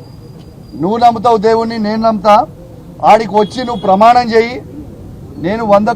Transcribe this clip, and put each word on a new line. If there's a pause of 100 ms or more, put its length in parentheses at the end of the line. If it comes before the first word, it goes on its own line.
(800)
నువ్వు
నమ్ముతావు
దేవుణ్ణి,
నేను
నమ్ముతా, (720)
ఆడికి
వచ్చి
నువ్వు
ప్రమాణం
చేయి, (920)
నేను
వంద